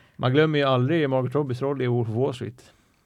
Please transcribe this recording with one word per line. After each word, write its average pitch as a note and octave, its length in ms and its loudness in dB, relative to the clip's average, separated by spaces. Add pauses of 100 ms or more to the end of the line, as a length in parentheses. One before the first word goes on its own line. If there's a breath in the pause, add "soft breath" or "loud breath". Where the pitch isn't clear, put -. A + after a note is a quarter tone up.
(160 soft breath)
Man B2+ 160 0
glömmer D3+ 260 4
ju C#3+ 60 2
aldrig C3+ 460 2
Margot B2+ 240 -2
Robbies C#3 280 -2
roll C#3 200 -2
i B2+ 40 0
Wolf A#2+ 220 0
of G#2+ 60 -4
Wall C3 200 -2
Street. A#2 380 -12 (320)